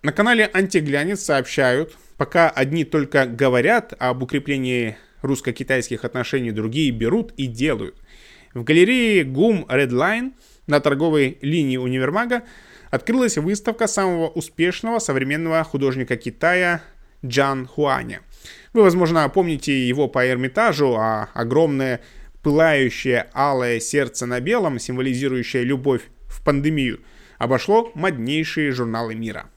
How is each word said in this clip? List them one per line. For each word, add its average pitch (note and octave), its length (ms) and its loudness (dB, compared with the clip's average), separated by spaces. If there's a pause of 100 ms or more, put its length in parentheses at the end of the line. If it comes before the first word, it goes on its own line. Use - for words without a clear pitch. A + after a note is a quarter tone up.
На C#3+ 100 -4
канале A3 400 2
"Антиглянец" E3+ 680 -2
сообщают, C3+ 720 0 (200)
пока E3 320 2
одни C#3 360 0
только C#3 420 0
говорят B2+ 720 2
об B2+ 240 -2
укреплении B2+ 760 -4 (240)
русско-китайских B2+ 840 -4
отношений, B2 480 -4
другие A#2 400 0
берут A#2 440 -2
и C3+ 100 -4
делают. A#2 500 -4 (580)
В A#2+ 80 -8
галерее F#3+ 640 4
"гум D#3+ 440 2
Red C3 220 2
Line" G#3+ 420 0 (360)
на D3 120 4
торговой C#3+ 600 0
линии C#3+ 360 0
"Универмага" D3 680 -2 (460)
открылась A#3 460 0
выставка G#3 520 -2
самого F3+ 400 0
успешного F3+ 720 -2
современного D#3 640 0
художника C3 520 -2
Китая F3 680 0 (420)
Джан C3+ 420 0
Хуаня. B2+ 540 -2 (520)
Вы, A3+ 100 6
возможно, E3+ 460 6
помните C#3+ 580 0
его B2+ 220 2
по B2+ 180 2
Эрмитажу, C3+ 720 2
а A2 380 0
огромное C3+ 680 0 (400)
пылающее C#3 960 2
алое B2+ 460 0
сердце C3 460 -2
на B2 140 -4
белом, E3 380 -2
символизирующее B2+ 840 -4
любовь C3 380 0 (260)
в - 140 -12
пандемию, C#3+ 580 0 (360)
обошло G3+ 580 0
моднейшие D3+ 760 -2
журналы A#2 460 -4
мира. A2+ 400 -10